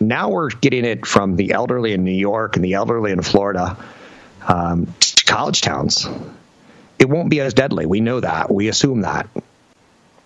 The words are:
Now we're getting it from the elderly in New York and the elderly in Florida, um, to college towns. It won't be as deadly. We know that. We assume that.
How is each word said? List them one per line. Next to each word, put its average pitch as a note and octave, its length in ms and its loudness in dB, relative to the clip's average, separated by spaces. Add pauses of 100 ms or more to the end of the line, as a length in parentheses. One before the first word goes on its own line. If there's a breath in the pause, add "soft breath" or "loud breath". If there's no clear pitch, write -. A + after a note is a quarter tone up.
Now C#3 300 0
we're E3+ 180 -2
getting B2 380 0
it A2+ 180 -4
from G2 320 2
the F#2+ 160 0
elderly A#2+ 400 0
in F#2 120 0
New F#2 60 0
York G2+ 460 0
and A2+ 80 2
the F#2 80 0
elderly G#2+ 400 0
in F#2 80 0
Florida, F#2 560 2 (720 loud breath)
um, F2 380 0 (140)
to - 260 0
college - 340 0
towns. - 480 -2 (880 loud breath)
It C3 100 6
won't D3 220 0
be D3 100 2
as C3+ 140 -2
deadly. A#2+ 320 2
We F#2+ 140 2
know A#2+ 200 0
that. D#2+ 300 -2
We G#2 180 0
assume A#2+ 340 0
that. D2 260 -4 (960)